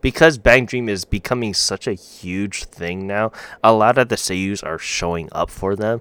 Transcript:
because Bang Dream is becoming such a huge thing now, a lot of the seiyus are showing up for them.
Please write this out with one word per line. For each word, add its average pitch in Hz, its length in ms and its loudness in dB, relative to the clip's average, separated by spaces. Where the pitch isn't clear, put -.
because 143 380 4
Bang 123 260 6
Dream 120 240 -4
is 98 160 -2
becoming 110 480 -4
such - 340 -2
a 120 60 -2
huge 95 720 -8
thing 87 420 -8
now, 104 260 -2
a 110 120 8
lot 110 240 4
of - 100 2
the 107 80 -2
seiyus 95 480 -4
are 80 140 -6
showing 85 540 -4
up 82 180 -2
for 98 260 -4
them. 110 240 -2